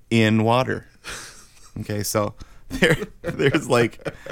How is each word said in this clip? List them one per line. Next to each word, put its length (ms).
in 340
water." 420
Okay, 240
so 300
<laughs> 160
there, 280
there's, 480
like, 340